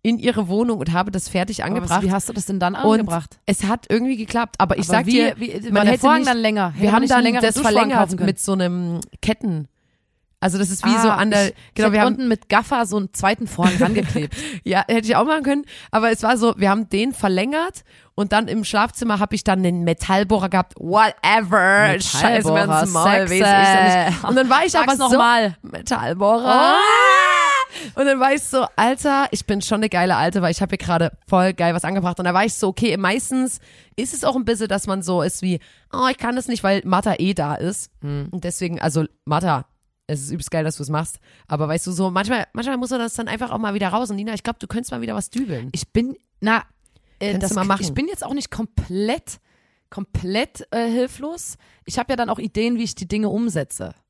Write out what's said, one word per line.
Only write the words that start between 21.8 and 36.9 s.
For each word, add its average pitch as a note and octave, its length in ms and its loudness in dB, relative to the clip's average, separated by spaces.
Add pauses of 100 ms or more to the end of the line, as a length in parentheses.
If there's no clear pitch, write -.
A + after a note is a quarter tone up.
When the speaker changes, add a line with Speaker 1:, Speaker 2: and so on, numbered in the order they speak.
Speaker 1:
scheiß A3 460 2
mir D#3+ 80 2
Speaker 2:
Metallbohrer, D#3 300 2
Speaker 1:
ins E3+ 100 -2
Maul, E3 140 4
weiß F#3+ 240 2
ich F#3 80 2
Speaker 2:
sexy. G3+ 120 6
Speaker 1:
doch F#3+ 600 6
nicht. - 180 -4
Und B3 60 2
dann C4 160 4
war D4+ 140 4
ich F4+ 60 0
Speaker 2:
Sag's D#4 160 4
Speaker 1:
aber C4+ 100 4
Speaker 2:
noch C4 140 0
Speaker 1:
so, B3+ 60 6
Speaker 2:
mal. A3+ 460 2
Speaker 1:
Metallbohrer. G#3+ 1120 2
Speaker 2:
Oh! B4 580 6 (600)
Speaker 1:
Und C#4 100 0
dann C4+ 140 2
war C4+ 140 4
ich D4 100 -2
so, C4 220 0 (100)
Alter, C#4 560 2
ich - 140 -6
bin G3+ 160 -2
schon G#3 160 -2
eine A3 120 -2
geile F3+ 260 2
Alte, F3 260 0
weil E3+ 100 0
ich - 100 -4
hab G3 80 -2
hier G3 80 -4
gerade E3 340 0 (160)
voll F#3 260 2
geil E3+ 200 0
was F3 100 -4
angebracht. F3+ 360 -2
Und F3+ 60 -4
da F3 80 0
war G3 120 4
ich G#3+ 80 -2
so, - 160 -2
okay, G3 280 -2
meistens B3 600 -2 (360)
ist B3 180 -6
es C#4 100 -8
auch C4 120 0
ein B3 100 -2
bisschen, A3 220 -2
dass G3 200 -4
man G3 140 -4
so F3 200 0
ist F3 200 -4
wie, F3+ 180 -2 (340)
oh, C4 160 0
ich C4+ 80 -2
kann A#3+ 180 -4
das B3+ 120 -6
nicht, A#3 160 -4
weil G3 220 2
Martha F#3 320 0